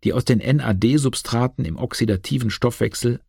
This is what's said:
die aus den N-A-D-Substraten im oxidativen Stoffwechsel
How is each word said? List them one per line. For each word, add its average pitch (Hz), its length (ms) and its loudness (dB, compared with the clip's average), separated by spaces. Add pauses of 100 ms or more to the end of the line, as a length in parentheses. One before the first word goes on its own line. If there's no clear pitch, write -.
die 104 80 2
aus 123 120 0
den 117 160 4
N-A-D-Substraten 127 1200 0
im 80 120 -6
oxidativen 117 720 -2
Stoffwechsel 120 800 -2